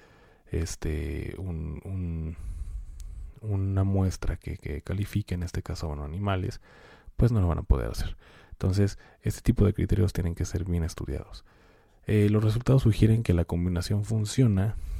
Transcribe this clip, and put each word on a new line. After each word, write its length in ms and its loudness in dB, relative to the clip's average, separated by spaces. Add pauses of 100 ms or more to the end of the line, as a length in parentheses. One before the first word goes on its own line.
(480)
este, 880 -4
un, 480 -6
un, 520 -6 (1040)
una 420 0
muestra 540 0
que, 200 -8
que 240 -8
califique, 540 -2
en 80 -4
este 200 -4
caso, 240 -6
bueno, 160 -6
animales, 580 -4 (560)
pues 140 6
no 100 4
lo 60 4
van 120 2
a 40 -4
poder 260 2
hacer. 260 -4 (360)
Entonces, 480 2 (220)
este 200 -4
tipo 240 4
de 80 4
criterios 400 2
tienen 220 -2
que 100 -2
ser 200 -4
bien 180 0
estudiados. 600 -8 (640)
Eh, 220 4
los 140 4
resultados 400 4
sugieren 400 6
que 100 2
la 120 4
combinación 600 0
funciona 720 2 (240)